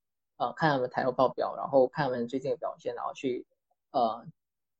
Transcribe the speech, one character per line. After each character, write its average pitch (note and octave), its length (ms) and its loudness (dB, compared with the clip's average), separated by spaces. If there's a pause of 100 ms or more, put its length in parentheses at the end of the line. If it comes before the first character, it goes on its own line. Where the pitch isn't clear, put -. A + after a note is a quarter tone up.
(380)
呃， A#2+ 160 -2
看 D#3+ 160 4
他 C#3 80 4
们 B2 120 0
财 C3 180 -2
务 B2 40 0
报 B2+ 160 4
表， G#2 280 -2
然 - 120 -6
后 C3 200 6
看 D3+ 180 -2
他 B2+ 40 -2
们 A#2+ 180 -2
最 C3+ 100 -4
近 C3 140 -4
的 A#2 40 -2
表 - 220 -6
现， B2 160 -6
然 A#2 100 -8
后 A#2+ 100 -6
去， B2+ 300 -4 (480)
呃， A#2+ 320 0 (560)